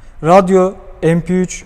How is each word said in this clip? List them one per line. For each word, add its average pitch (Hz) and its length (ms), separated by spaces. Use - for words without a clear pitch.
radyo, 185 500
M 170 180
P 175 140
üç, 185 320